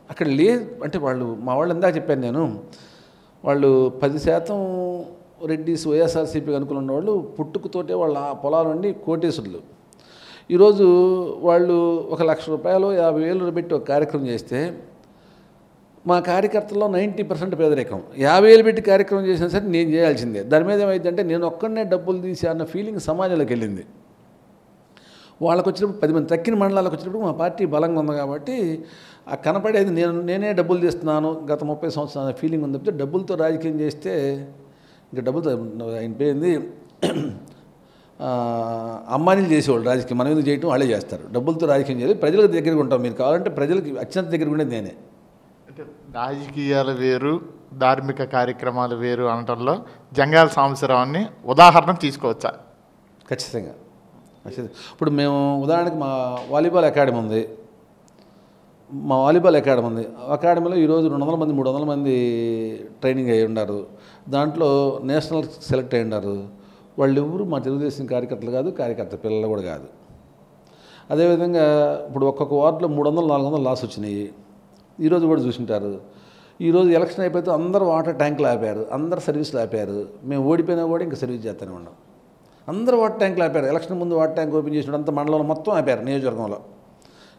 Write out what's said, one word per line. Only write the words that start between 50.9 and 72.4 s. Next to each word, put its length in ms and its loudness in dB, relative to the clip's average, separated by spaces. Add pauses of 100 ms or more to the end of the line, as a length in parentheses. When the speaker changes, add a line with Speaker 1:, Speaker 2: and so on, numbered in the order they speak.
Speaker 2:
ఉదాహరణ 460 10
తీసుకోవచ్చా? 580 -2 (800)
Speaker 1:
ఖచ్చితంగా, 440 -8 (720)
ఖచ్చితంగా. 200 -12
ఇప్పుడు 440 -6
మేము 540 0
ఉదాహరణకి 320 2
మా 420 -4 (120)
వాలీబాల్ 360 4
అకాడమీ 320 4
ఉంది, 320 -2 (1400)
మా 260 -2
వాలీబాల్ 380 6
అకాడమీ 300 4
ఉంది. 220 -4 (220)
అకాడమీలో 460 2
ఈరోజు 320 4
రెండు 180 -2
వందల 100 0
మంది, 180 -2
మూడు 160 0
వందల 160 -2
మంది 300 0 (840)
ట్రైనింగ్ 300 0
అయ్యి 160 4
ఉన్నారు. 420 -4 (420)
దాంట్లో 760 2
నేషనల్ 400 -2 (180)
సెలెక్ట్ 340 -2
అయ్యి 80 2
ఉన్నారు. 440 -6 (520)
వాళ్ళు 220 4
ఎవరు 220 -4
మా 160 -4
తెలుగుదేశం 460 -4
కార్యకర్తలు 460 -4
కాదు, 180 -2
కార్యకర్త 540 -6
పిల్లలు 240 -2
కూడా 140 -2
కాదు. 220 -10 (1300)
అదేవిధంగా 540 2 (420)
ఇప్పుడు 180 0
ఒక్కొక్క 280 0